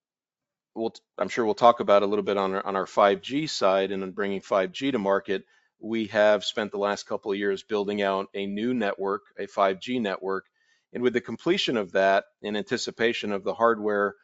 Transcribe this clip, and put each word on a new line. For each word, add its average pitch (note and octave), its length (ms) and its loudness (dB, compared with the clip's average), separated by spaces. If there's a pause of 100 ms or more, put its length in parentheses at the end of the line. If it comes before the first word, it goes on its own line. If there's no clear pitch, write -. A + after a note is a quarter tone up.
(760)
we'll, A2+ 180 -6 (240)
I'm F#2+ 120 -2
sure A#2+ 160 -2
we'll G#2+ 100 2
talk A#2+ 240 6
about G2+ 240 6
a G2+ 40 2
little G#2 180 0
bit G2+ 120 0
on F#2+ 180 0
our, G2 120 -6
on G2 80 -4
our F#2+ 140 -2
five G2+ 340 4
G C#3+ 240 -6
side G2 460 2
and F#2+ 100 -4
in F#2 80 -8
bringing G2 300 -4
five F#2+ 320 0
G C3+ 180 -4
to B2+ 80 0
market. G2 460 0 (340)
We A2 280 -4
have G#2 380 4
spent G#2 280 -4
the G#2 60 -6
last G2+ 280 -2
couple G#2+ 240 -6
of G2 80 -2
years G2+ 240 -2
building G#2 400 -2
out G2 320 0
a G2 120 -6
new G#2+ 280 -4
network, G2+ 480 -4 (160)
a G2 80 -8
five G2 320 0
G B2 220 -6
network. F#2+ 460 -4 (460)
And A#2 80 -8
with B2 120 2
the A#2 80 0
completion E3 560 -2
of F#2+ 160 -4
that, G2 320 4 (180)
in G#2 140 -4
anticipation A2+ 720 -4
of G2 140 -4
the G2 100 -2
hardware, G#2 680 0